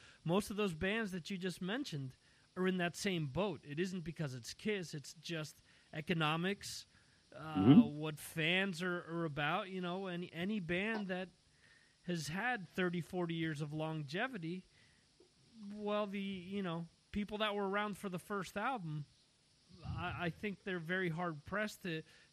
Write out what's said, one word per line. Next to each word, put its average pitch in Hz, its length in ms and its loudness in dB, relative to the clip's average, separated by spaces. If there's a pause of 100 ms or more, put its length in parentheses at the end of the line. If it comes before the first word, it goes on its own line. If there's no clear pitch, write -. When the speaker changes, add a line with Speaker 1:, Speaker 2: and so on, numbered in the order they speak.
(260)
Speaker 1:
most 180 260 4
of 190 60 -4
those 202 160 2
bands 190 400 0
that 175 160 -6
you 196 80 -4
just 180 240 -4
mentioned 180 520 -4 (440)
are 185 100 4
in 185 100 4
that 175 200 2
same 175 300 2
boat. 160 360 0
It 147 160 -6
isn't 185 240 -2
because 151 300 -4
it's 120 220 -8
Kiss, 202 400 -2
it's 143 180 -10 (100)
just 156 380 -6 (320)
economics, 165 920 0 (480)
uh, 151 260 -2
Speaker 2:
Mm-hmm. 139 220 12 (160)
Speaker 1:
what 151 220 -2
fans 175 640 2
are, 175 260 -2
are 170 160 0
about. 156 440 0
You 190 120 -4
know, 180 260 -2
any, 175 260 -4
any 190 260 0
band 196 500 0
that 185 200 -4 (800)
has 170 200 -2
had 196 480 0
thirty, 180 260 2
forty 175 340 0
years 160 260 0
of 147 100 -4
longevity, 160 920 -4 (1080)
well, 208 340 0
the, 202 120 -2
you 196 440 -4
know, 170 240 -2 (240)
people 208 260 -2
that 214 180 2
were 202 140 2
around 208 280 0
for 202 120 -4
the 180 100 -2
first 202 380 -4
album, 180 480 -2 (920)
I, 165 280 -2
I 170 40 2
think 190 360 -4
they're 185 140 -2
very 180 300 0
hard 160 360 -2
pressed 208 380 -4
to, 160 180 -4 (320)